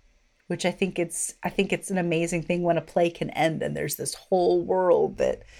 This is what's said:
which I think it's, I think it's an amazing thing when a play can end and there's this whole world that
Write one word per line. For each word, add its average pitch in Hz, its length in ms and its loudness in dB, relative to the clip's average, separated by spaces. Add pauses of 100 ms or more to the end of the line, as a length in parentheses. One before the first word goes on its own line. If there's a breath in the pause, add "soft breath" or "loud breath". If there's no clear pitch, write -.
(460)
which 170 180 -4
I 180 60 2
think 185 280 -2
it's, - 440 -4
I 180 80 -2
think 190 220 0
it's 175 180 -4
an 190 80 0
amazing 170 460 0
thing 175 180 -2
when 170 160 2
a - 20 -2
play 175 300 2
can 170 200 -6
end 160 320 0
and 147 140 -4
there's 147 200 -4
this 147 180 -6
whole 180 500 2
world 180 540 2
that - 240 0 (180 loud breath)